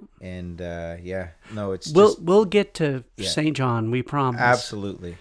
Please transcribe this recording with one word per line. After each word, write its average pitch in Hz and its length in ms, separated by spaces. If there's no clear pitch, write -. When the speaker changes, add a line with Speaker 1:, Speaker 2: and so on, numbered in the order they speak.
Speaker 1:
and, 90 420
uh, 85 400
yeah, 90 280
no, 101 200
it's 95 180
Speaker 2:
We'll, 202 200
Speaker 1:
just - 120
Speaker 2:
we'll 196 220
get 196 300
to 139 280
Speaker 1:
Yeah. 95 120
Speaker 2:
Saint 151 280
John, 117 340
we 123 120
promise. 127 380
Speaker 1:
Absolutely. 101 800